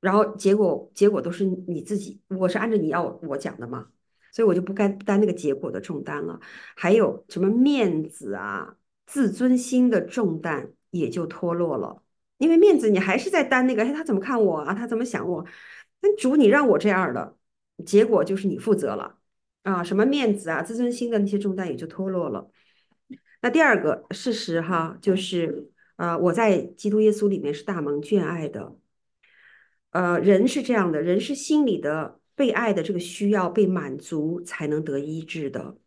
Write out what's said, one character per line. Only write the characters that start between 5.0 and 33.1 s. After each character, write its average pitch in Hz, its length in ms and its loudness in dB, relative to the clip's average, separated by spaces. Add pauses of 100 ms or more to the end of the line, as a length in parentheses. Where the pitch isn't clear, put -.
那 214 60 4
个 180 60 0
结 147 220 -2
果 139 160 -10
的 95 100 -8
重 156 220 -10
担 147 180 -8
了。” 165 200 -10 (340)
还 175 180 2
有 220 360 2
什 - 120 -6
么 185 80 2
面 226 600 2
子 101 260 -10
啊、 95 400 -8 (320)
自 254 240 0
尊 254 260 2
心 247 320 2
的 214 120 4
重 165 400 -2
担 143 320 -6 (180)
也 160 180 -2
就 175 200 -4
脱 170 260 -4
落 170 220 -2
了， - 260 -10 (360)
因 311 120 2
为 330 60 6
面 370 200 8
子 233 140 4
你 190 80 6
还 196 180 2
是 359 140 -4
在 330 140 2
担 254 240 2
那 262 80 0
个 214 100 2
，“哎， 277 60 -2
他 311 100 -6
怎 320 100 -4
么 196 80 0
看 226 240 0
我 175 120 2
啊？ 151 180 -4
他 233 100 -6
怎 233 140 -4
么 240 60 -2
想 - 240 -6
我？” 175 180 -6 (600)
那 403 100 6
主， 262 200 2
你 262 120 8
让 277 200 6
我 170 100 6
这 208 120 2
样 180 240 0
的， 90 200 -8 (520)
结 208 180 6
果 208 180 4
就 190 140 -2
是 190 100 -4
你 175 120 -2
负 220 160 2
责 110 200 -4
了 - 220 -12 (460)
啊， 185 200 -2
什 175 140 -4
么 214 80 4
面 262 320 2
子 165 140 -8
啊、 156 120 -2
自 226 140 -8
尊 240 160 -2
心 240 180 -6
的 226 80 0
那 202 80 2
些 202 120 -2
重 196 180 -2
担 190 100 -6
也 147 80 -6
就 127 120 -10
脱 190 240 -8
落 175 180 -4
了。 104 220 -10 (920)
那 - 80 0
第 320 140 4
二 226 200 4
个 151 280 0
事 214 200 -6
实 170 300 -2
哈， 165 400 -4
就 190 160 2
是， 175 540 -4 (260)
呃， 170 220 -2
我 180 120 2
在 196 300 4
基 - 300 -6
督 214 100 2
耶 214 100 6
稣 208 160 0
里 196 120 0
面 143 160 -4
是 - 100 -12
大 180 160 -6
蒙 147 220 -4
眷 185 200 0
爱 160 260 -6
的。 - 280 -12 (1160)
呃， 175 280 0
人 196 260 6
是 262 160 -2
这 247 120 -2
样 185 180 0
的， 151 80 -2
人 175 180 0
是 277 160 -4
心 302 300 0
里 208 160 0
的 151 400 -6 (140)
被 - 160 0
爱 214 240 0
的 170 80 -2
这 202 100 -4
个 180 60 -2
需 202 320 -4